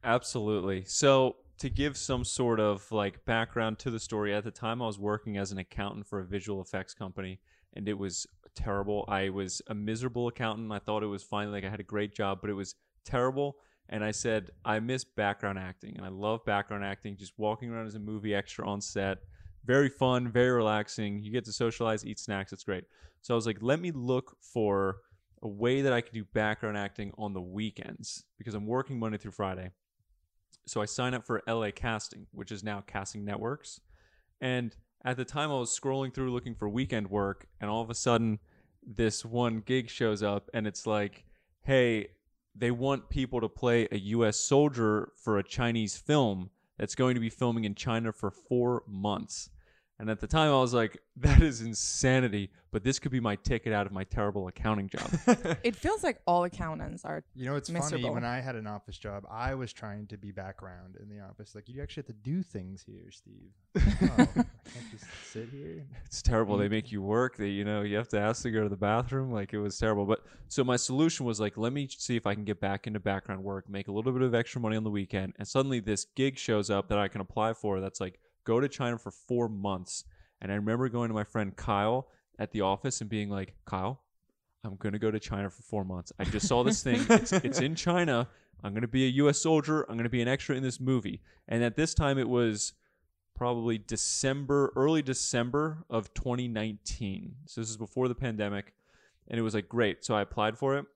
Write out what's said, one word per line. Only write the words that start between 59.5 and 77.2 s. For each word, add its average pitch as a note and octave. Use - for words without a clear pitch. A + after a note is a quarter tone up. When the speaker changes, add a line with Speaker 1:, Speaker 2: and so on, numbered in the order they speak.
Speaker 4:
was B2+
trying G#2
to G#2
be G2+
background F#2
in G#2
the G#2
office. G2+
Like, G#2
"You B2+
actually D3
have A#2
to G#2
do F3+
things F#2+
here, F#2+
Steve." G2
Speaker 3:
<laughs> -
Speaker 4:
Oh, F#3+
I B3
can't -
just -
sit A2+
here. D3
Speaker 1:
It's -
terrible. A2
They G2+
Speaker 4:
Eat. G2+
Speaker 1:
make G#2+
you G2+
work. A2+
They, G2+
you G2+
know, G#2
you G#2
have A2+
to G#2
ask G#2+
to B2
go A2
to G#2
the G2
bathroom. B2
Like, G2+
it G#2+
was G#2
terrible. G#2
But G#2+
so -
my B2
solution C#3+
was, A2
like, G#2
"Let A#2
me C#3
see -
if A2+
I G2+
can G#2
get G#2
back G2
into G#2+
background G2
work, G2
make G2
a -
little A2+
bit B2+
of B2+
extra A#2
money A2
on A2
the G#2+
weekend." G2
And G2
suddenly C3+
this G2+
gig C3
shows G#2
up G2
that G#2
I G2+
can G#2
apply G#2+